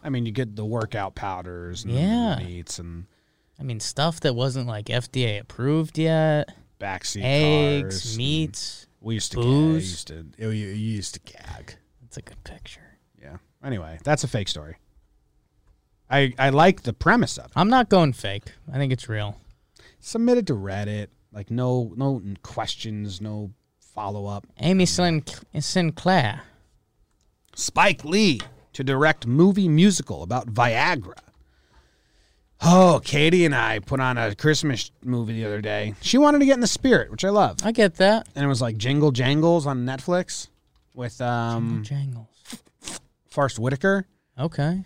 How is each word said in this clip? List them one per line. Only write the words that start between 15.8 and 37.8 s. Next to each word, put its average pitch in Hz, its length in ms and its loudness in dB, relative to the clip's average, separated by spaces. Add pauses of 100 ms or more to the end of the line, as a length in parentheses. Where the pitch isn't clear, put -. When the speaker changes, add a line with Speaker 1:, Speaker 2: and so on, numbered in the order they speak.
Speaker 1:
I, 135 300 2
I 135 100 4
like 160 360 4
the 117 100 -4
premise 214 420 2
of - 100 -16
it. - 80 -20
Speaker 2:
I'm 175 140 2
not 247 220 4
going 165 240 4
fake. - 380 -10 (200)
I 135 60 -4
think 135 160 0
it's - 160 -10
real. 104 280 -6 (600)
Speaker 1:
Submit 240 400 2
it 208 80 -2
to 147 80 0
Reddit. 104 540 -6 (240)
Like, 104 180 -12
no, 123 460 -2
no 135 200 -2
n-, 98 260 -10
questions, 104 800 -8
no 107 300 -8 (440)
follow-up. 101 520 -8 (140)
Speaker 2:
Amy 180 260 4
Slin-, 170 380 0 (340)
Sinclair. 160 840 0 (1120)
Speaker 1:
Spike - 500 0
Lee 170 360 2 (320)
to 131 120 -6
direct 139 420 2
movie 180 420 4
musical 156 540 4
about 120 260 -4
Viagra. 120 720 0 (1400)
Oh, 175 400 8
Katie 165 440 4
and 147 80 2
I 113 240 0
put 131 220 -4
on 127 180 0
a 110 160 -2
Christmas 143 560 0 (120)
movie 120 300 -4
the 113 140 -4
other 104 160 -6
day. 104 400 -4
She - 160 2
wanted 294 220 6
to 285 60 4
get 269 80 6
in 247 60 -2
the 233 60 2
spirit, 202 440 2
which 107 140 -8
I 190 60 2
love. 190 340 2
Speaker 2:
I 220 80 0
get 202 240 4